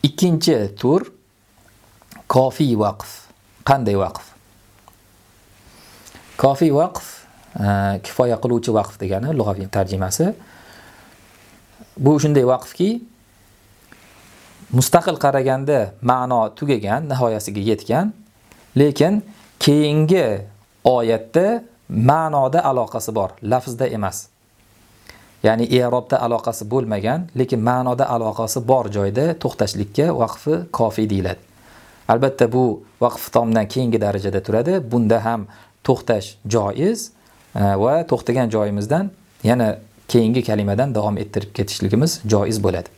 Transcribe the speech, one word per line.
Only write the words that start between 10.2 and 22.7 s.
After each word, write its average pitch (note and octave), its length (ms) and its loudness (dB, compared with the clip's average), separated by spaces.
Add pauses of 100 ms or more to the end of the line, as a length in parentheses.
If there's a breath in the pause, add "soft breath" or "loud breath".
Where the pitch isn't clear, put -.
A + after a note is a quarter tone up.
Bu C3+ 140 6 (120)
shunday D3 300 4
vaqfki, F3 360 -2 (1900 loud breath)
mustaqil E3+ 460 4
qaraganda C3+ 560 2 (220)
ma'no B2+ 400 2 (140)
tugagan, C3+ 540 -2
nihoyasiga A2 600 -2
yetgan, D#3+ 440 -2 (600 soft breath)
lekin D3 480 2 (360 loud breath)
keyingi D3+ 680 4 (580)
oyatda A#2+ 640 2 (420)
ma'noda C#3+ 680 2 (100)
aloqasi A#2+ 480 -4